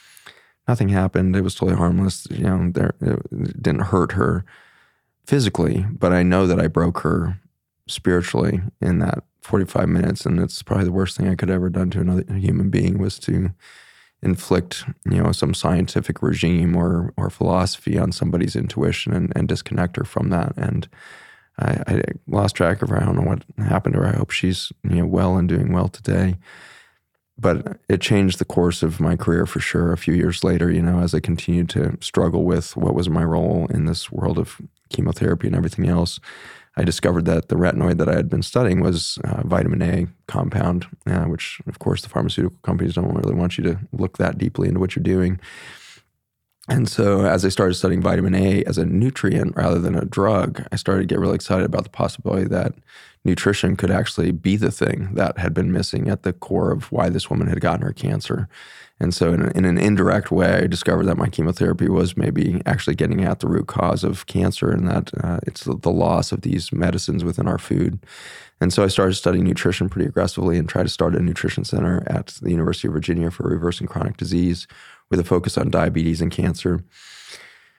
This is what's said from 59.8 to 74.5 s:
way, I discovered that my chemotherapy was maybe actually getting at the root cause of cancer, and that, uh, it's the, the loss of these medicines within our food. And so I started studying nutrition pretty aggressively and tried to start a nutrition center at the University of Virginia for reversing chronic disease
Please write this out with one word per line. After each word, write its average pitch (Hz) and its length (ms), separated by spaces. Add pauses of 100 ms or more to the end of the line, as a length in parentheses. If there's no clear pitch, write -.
way, 90 320
I 90 40
discovered 87 380
that 87 120
my 85 100
chemotherapy 87 640
was 90 260
maybe - 500
actually - 300
getting 85 280
at - 180
the 92 60
root 85 200
cause - 360
of 76 220
cancer, 90 460
and 85 160
that, 92 240 (120)
uh, 85 200
it's - 220
the, - 100
the - 160
loss 85 400
of - 100
these 92 300
medicines 87 520
within 87 240
our 87 100
food. 90 420 (640)
And 90 100
so 104 120
I 95 40
started 95 280
studying 90 280
nutrition 87 460
pretty 87 180
aggressively 90 500
and 82 120
tried 92 140
to - 60
start 85 260
a 85 60
nutrition 87 440
center - 420
at - 200 (140)
the - 100
University 82 360
of 92 60
Virginia 82 380
for - 120
reversing 87 440
chronic - 300
disease 87 480 (440)